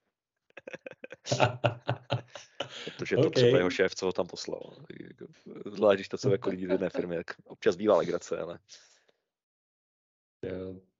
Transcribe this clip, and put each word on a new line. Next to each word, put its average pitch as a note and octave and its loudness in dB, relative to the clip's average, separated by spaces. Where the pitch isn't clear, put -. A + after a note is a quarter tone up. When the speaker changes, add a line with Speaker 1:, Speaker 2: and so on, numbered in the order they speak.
Speaker 1:
<laughs> - -2
Protože - -4
to D#3+ 6
Speaker 2:
Ok. D#3 -2
Speaker 1:
třeba B2 8
jeho F2+ 2
šéf, F#2+ 2
co - -4
ho F#2 0
tam F#2 -2
poslal. - -10
Zvlášť, G2+ 6
když F#2+ -4
to - -6
jsou - 2
jako G2 2
lidi F#2 -4
z F2+ -2
jedné F#2 2
firmy, F2 -4
tak E2 -6
občas - 0
bývá G2+ 4
legrace, E2+ 0
ale E2+ -8
Speaker 2:
Jo, F#2 -8